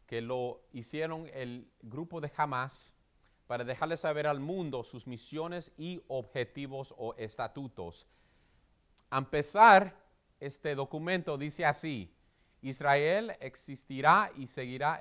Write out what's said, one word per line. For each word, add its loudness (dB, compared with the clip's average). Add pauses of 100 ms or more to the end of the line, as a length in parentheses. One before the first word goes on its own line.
que -4
lo -6 (100)
hicieron -8
el -10 (120)
grupo -10
de -8
Hamas -2 (520)
para -4
dejarle -2
saber 0
al 0
mundo -4
sus -14
misiones -8
y -8
objetivos -6
o -8
estatutos. -10 (1040)
A 0
empezar, 8 (460)
este -6
documento -2
dice -2
así: 0 (520)
"Israel 2
existirá 2
y -10
seguirá -2